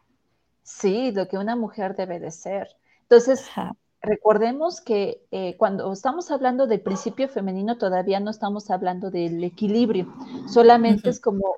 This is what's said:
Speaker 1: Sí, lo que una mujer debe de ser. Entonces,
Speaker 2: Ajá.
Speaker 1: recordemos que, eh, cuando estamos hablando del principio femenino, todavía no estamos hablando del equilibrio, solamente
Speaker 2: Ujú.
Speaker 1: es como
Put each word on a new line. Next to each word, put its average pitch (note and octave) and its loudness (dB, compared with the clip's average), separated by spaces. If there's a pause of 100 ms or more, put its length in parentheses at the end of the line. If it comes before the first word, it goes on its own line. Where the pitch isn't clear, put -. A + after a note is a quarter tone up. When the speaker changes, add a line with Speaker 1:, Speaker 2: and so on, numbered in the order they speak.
(640)
Speaker 1:
Sí, A3 -2
lo F#3+ -4
que F#3+ -6
una G#3+ -4
mujer G#3 -6
debe F#3 -8
de E3 -10
ser. F#3+ -8 (320)
Entonces, B3 6
Speaker 2:
Ajá. F#3 -8 (280)
Speaker 1:
recordemos A3+ 0
que, G3+ -4
eh, F#3 -6
cuando G3 0
estamos C#4 -6
hablando C4 0
del G#3 0
principio G#3+ -4
femenino, G3 -6
todavía F#3+ -2
no G#3 -4
estamos G#3 -8
hablando F#3 -4
del E3+ -2
equilibrio, G#3 0 (400)
solamente A#3 6
Speaker 2:
Ujú. - -
Speaker 1:
es - -2
como G3 -2